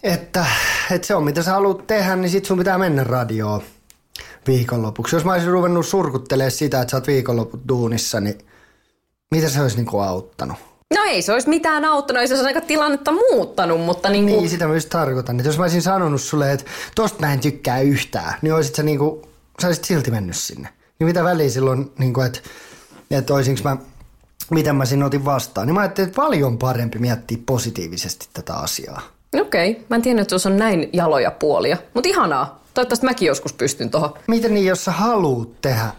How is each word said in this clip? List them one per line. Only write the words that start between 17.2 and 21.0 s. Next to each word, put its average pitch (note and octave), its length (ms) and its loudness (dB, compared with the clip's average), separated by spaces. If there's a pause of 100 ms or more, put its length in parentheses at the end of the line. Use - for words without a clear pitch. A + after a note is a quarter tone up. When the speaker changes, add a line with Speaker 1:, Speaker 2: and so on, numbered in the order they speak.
Speaker 1:
mä D3 80 2
en C3+ 60 0
tykkää C3+ 400 -2
yhtään, C3 640 0
niin D#3 120 0
olisit D#3 220 0
sä D#3 80 -2
niinku, D3+ 440 -2 (340)
sä F3+ 60 0
olisit E3+ 180 0
silti C#3 260 0
mennyt F#2+ 260 -4
sinne. - 320 -10 (300)
Niin D#3+ 80 2